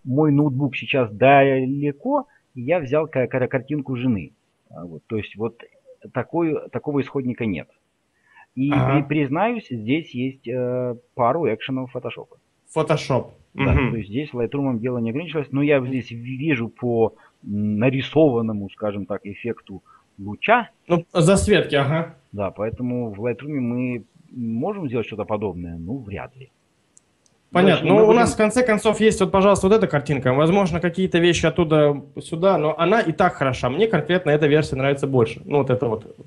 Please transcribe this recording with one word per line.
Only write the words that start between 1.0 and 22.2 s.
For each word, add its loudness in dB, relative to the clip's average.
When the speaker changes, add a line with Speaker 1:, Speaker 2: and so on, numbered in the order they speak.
Speaker 1:
далеко, 2
и -12
я 0
взял -2
ка-, -2
ка-, -2
картинку -4
жены. -2
А, -16
вот, -16
то -6
есть -8
вот -6
такой, -4
такого -4
исходника -4
нет. -6
И -2
Speaker 2:
Ага. 2
Speaker 1:
при-, -
признаюсь, -2
здесь -4
есть, -8
э, -4
пару 0
экшенов -6
фотошопа. -12
Speaker 2:
Фотошоп. -2
Speaker 1:
Да, 0
Speaker 2:
Мгм. 2
Speaker 1:
то -4
есть -8
здесь -6
Lightroom -2
дело -4
не -4
ограничилось, -6
но 0
я 4
здесь -6
ви-, -12
вижу -2
по, 0
м, -2
нарисованному, 2
скажем -6
так, -8
эффекту -10
луча. -2
Speaker 2:
Ну, 0
засветки, 2
ага. -2